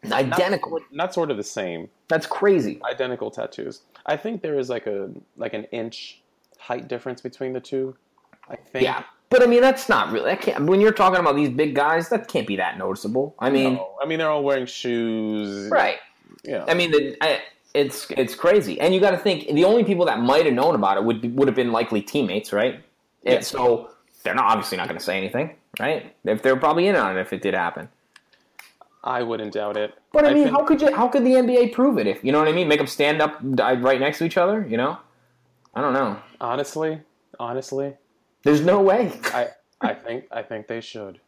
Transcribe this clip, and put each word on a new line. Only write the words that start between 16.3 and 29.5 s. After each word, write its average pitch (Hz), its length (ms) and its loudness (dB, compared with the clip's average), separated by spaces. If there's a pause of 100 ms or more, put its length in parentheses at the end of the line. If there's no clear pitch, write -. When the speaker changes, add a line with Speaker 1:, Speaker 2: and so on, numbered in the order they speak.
Speaker 2:
Yeah. 113 240 -8
Speaker 1:
I 165 80 2
mean, 175 160 0
the, 139 300 0
I, 151 200 0 (320)
it's, 143 380 -2
it's - 240 -2
crazy. 175 440 2
And 175 140 2
you 185 60 2
gotta 185 180 4
think, 180 300 -2
the 151 180 4
only 220 180 6
people 180 220 2
that 120 140 0
might 135 260 4
have 139 80 4
known 143 220 4
about 98 220 2
it 98 60 0
would 113 180 0
be, 120 80 -4
would 135 180 2
have 107 80 0
been 120 160 0
likely 113 320 0
teammates, 104 500 -2
right? 120 220 0 (500)
And 127 80 4
Speaker 2:
Yeah. 123 60 4
Speaker 1:
so 123 500 -2 (340)
they're 92 120 -2
not, 123 100 0
obviously 104 320 0
not 85 100 -4
gonna 82 120 -8
say 92 180 -4
anything, 120 380 -4 (240)
right? 147 440 -4
If 107 200 -2
they're 131 120 4
probably 160 320 2
in 202 80 2
on 95 220 0
it - 20 -2
if 92 140 -6
it 92 80 -8
did 95 140 -2
happen. 85 340 -4 (1120)
Speaker 2:
I 123 200 -4
wouldn't 110 300 -6